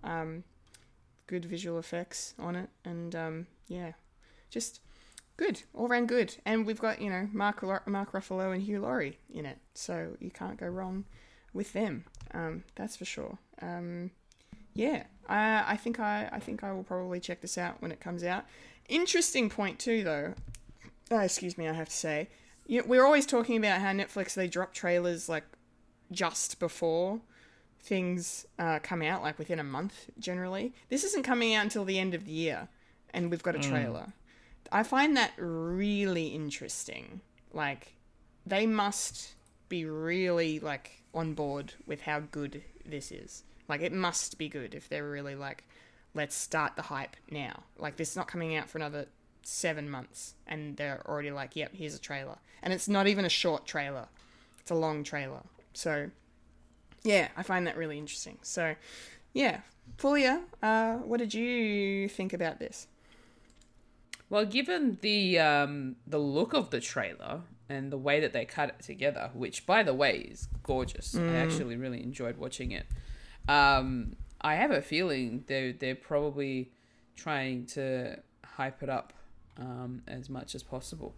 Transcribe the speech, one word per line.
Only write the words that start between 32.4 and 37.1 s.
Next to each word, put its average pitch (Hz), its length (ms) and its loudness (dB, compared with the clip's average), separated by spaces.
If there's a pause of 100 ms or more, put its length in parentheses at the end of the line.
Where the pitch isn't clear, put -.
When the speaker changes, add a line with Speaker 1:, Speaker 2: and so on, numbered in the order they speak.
Speaker 1:
and 170 180 0
we've 170 100 -2
got 175 140 0
a 143 40 -2
Speaker 2:
Mm. 139 100 2
Speaker 1:
trailer. 127 440 0 (580)
I 208 120 6
find 277 340 6
that 226 200 4
really 180 880 0
interesting. - 920 -6 (300)